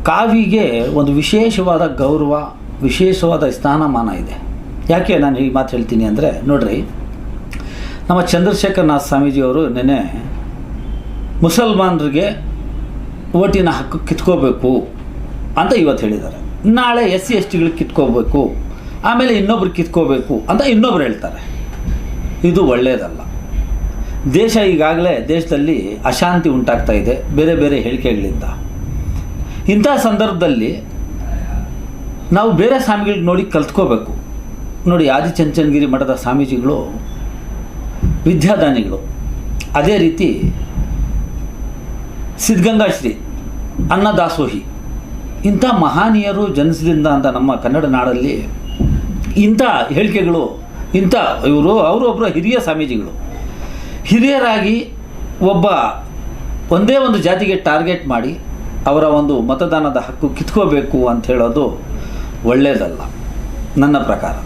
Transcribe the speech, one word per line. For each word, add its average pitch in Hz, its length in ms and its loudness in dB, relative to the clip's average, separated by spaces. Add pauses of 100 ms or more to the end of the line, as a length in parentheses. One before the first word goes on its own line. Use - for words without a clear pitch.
ಕಾವಿಗೆ 185 840 2
ಒಂದು 143 240 2
ವಿಶೇಷವಾದ 175 840 2
ಗೌರವ, 147 560 0 (300)
ವಿಶೇಷವಾದ 170 680 2
ಸ್ಥಾನಮಾನ 139 680 0
ಇದೆ. - 200 -6 (540)
ಯಾಕೆ 175 280 2
ನಾನು 139 200 2
ಈ 131 140 0
ಮಾತು 131 260 -2
ಹೇಳ್ತೀನಿ 110 260 0
ಅಂದರೆ, 110 440 0
ನೋಡ್ರಿ, 120 420 0 (1200)
ನಮ್ಮ 180 120 4
ಚಂದ್ರಶೇಖರನಾಥ 175 840 2
ಸ್ವಾಮೀಜಿಯವರು 139 640 2
ನೆನ್ನೆ 123 540 0 (1160)
ಮುಸಲ್ಮಾನರಿಗೆ 175 840 2 (1120)
ಓಟಿನ 185 320 4
ಹಕ್ಕು 151 300 -4
ಕಿತ್ಕೋಬೇಕು 131 880 2 (720)
ಅಂತ 170 140 2
ಇವತ್ತು 143 320 2
ಹೇಳಿದ್ದಾರೆ. - 640 -2
ನಾಳೆ 240 400 4
ಎಸ್ 185 160 0
ಸಿ 247 80 -2
ಎಸ್ 196 140 0
ಟಿಗಳು 165 300 0
ಕಿತ್ಕೋಬೇಕು, 123 760 2 (520)
ಆಮೇಲೆ 240 280 4
ಇನ್ನೊಬ್ರು 196 360 2
ಕಿತ್ಕೋಬೇಕು 160 800 0
ಅಂತ 214 120 2
ಇನ್ನೊಬ್ರು 233 420 4
ಹೇಳ್ತಾರೆ. - 380 -6 (1040)
ಇದು 175 180 4
ಒಳ್ಳೆಯದಲ್ಲ. 123 540 0 (1120)
ದೇಶ 220 240 4
ಈಗಾಗಲೇ, 165 680 2
ದೇಶದಲ್ಲಿ 143 760 0
ಅಶಾಂತಿ 175 440 2
ಉಂಟಾಗ್ತಾ 120 440 2
ಇದೆ - 420 0
ಬೇರೆ 160 200 4
ಬೇರೆ 143 240 2
ಹೇಳಿಕೆಗಳಿಂದ. 110 640 -2 (1300)
ಇಂಥ 208 180 4 (160)
ಸಂದರ್ಭದಲ್ಲಿ 180 800 0 (1500)
ನಾವು 208 200 4
ಬೇರೆ 226 280 4
ಸ್ವಾಮಿಗಳಿಗೆ 208 420 0
ನೋಡಿ 180 220 2
ಕಲ್ತ್ಕೋಬೇಕು. 120 720 0 (760)
ನೋಡಿ, 165 180 4
ಆದಿಚುಂಚನಗಿರಿ 147 800 2
ಮಠದ 131 300 0
ಸ್ವಾಮೀಜಿಗಳು 131 640 0 (1500)
ವಿದ್ಯಾದಾನಿಗಳು, 151 760 2 (760)
ಅದೇ 180 220 4
ರೀತಿ 165 560 2 (1800)
ಸಿದ್ಧಗಂಗಾ 214 480 2 (140)
ಶ್ರೀ 117 200 -4 (720)
ಅನ್ನದಾಸೋಹಿ, 170 720 0 (840)
ಇಂಥ 202 200 2 (160)
ಮಹನೀಯರು 202 640 2
ಜನಿಸಿದಿಂದ 156 600 2
ಅಂತ 139 180 2
ನಮ್ಮ 127 300 2
ಕನ್ನಡ 135 300 0
ನಾಡಲ್ಲಿ 127 600 0 (920)
ಇಂಥ 208 240 6 (300)
ಹೇಳಿಕೆಗಳು, 170 720 0 (320)
ಇಂಥ 190 200 4 (320)
ಇವರು, 147 320 4
ಅವರು 208 300 2
ಒಬ್ಬರು 214 180 0
ಹಿರಿಯ 175 320 0
ಸ್ವಾಮೀಜಿಗಳು, 151 720 -4 (760)
ಹಿರಿಯರಾಗಿ 233 840 2 (520)
ಒಬ್ಬ 185 240 4 (1080)
ಒಂದೇ 208 240 4
ಒಂದು 240 200 4
ಜಾತಿಗೆ 190 380 2
ಟಾರ್ಗೆಟ್ 165 520 0
ಮಾಡಿ 127 300 -2 (500)
ಅವರ 151 160 4
ಒಂದು 147 380 2
ಮತದಾನದ 143 560 0
ಹಕ್ಕು - 320 -4
ಕಿತ್ಕೋಬೇಕು 147 800 2
ಅಂತ 120 200 0
ಹೇಳೋದು 123 520 0 (680)
ಒಳ್ಳೆಯದಲ್ಲ 117 560 2 (760)
ನನ್ನ 143 200 4
ಪ್ರಕಾರ. - 380 -2 (100)